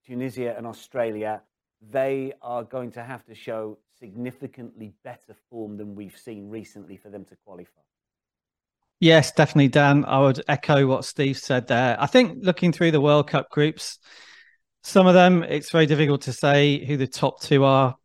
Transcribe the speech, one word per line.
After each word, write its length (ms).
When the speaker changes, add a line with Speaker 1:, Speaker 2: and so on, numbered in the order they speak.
Speaker 1:
Tunisia 500
and 120
Australia, 720
they 500
are 220
going 280
to 120
have 220
to 100
show 440
significantly 920
better 320
form 260
than 200
we've 220
seen 320
recently 480
for 120
them 160
to 180
qualify. 380
Speaker 2:
Yes, 320
definitely, 380
Dan. 360
I 140
would 280
echo 380
what 180
Steve 360
said 280
there. 320
I 60
think 400
looking 260
through 200
the 100
World 260
Cup 220
groups, 480
some 220
of 60
them, 300
it's 280
very 140
difficult 380
to 100
say 520
who 120
the 100
top 340
two 220
are. 420